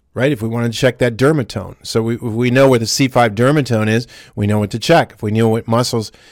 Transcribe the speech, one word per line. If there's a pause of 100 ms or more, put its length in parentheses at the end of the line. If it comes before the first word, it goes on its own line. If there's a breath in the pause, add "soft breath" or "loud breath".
(120)
right?
If
we
wanted
to
check
that
dermatome.
So
we,
if
we
know
where
the
C
five
dermatome
is, (280 loud breath)
we
know
what
to
check.
If
we
know
what
muscles (200 soft breath)